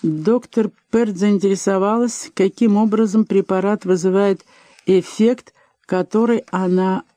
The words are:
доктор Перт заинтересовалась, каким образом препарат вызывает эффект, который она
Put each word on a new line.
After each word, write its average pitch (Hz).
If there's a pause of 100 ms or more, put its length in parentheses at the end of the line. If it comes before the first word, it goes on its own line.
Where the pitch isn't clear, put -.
доктор 208 (200)
Перт 220
заинтересовалась, 202
каким 202
образом 214
препарат 196
вызывает 190 (400)
эффект, 214 (320)
который 220
она 185 (140)